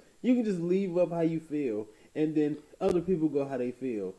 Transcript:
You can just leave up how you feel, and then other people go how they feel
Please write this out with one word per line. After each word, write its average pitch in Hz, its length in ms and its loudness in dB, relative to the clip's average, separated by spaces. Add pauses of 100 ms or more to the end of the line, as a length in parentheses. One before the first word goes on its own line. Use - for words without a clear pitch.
(220)
You 247 140 4
can 240 100 2
just 190 160 0
leave 175 360 0
up 170 140 2
how 170 100 -2
you 160 200 2
feel, 117 460 -4 (280)
and 156 180 0
then 151 240 2 (220)
other 180 220 0
people 165 260 2
go 139 180 -2
how 135 120 -4
they 123 140 -2
feel 107 460 -4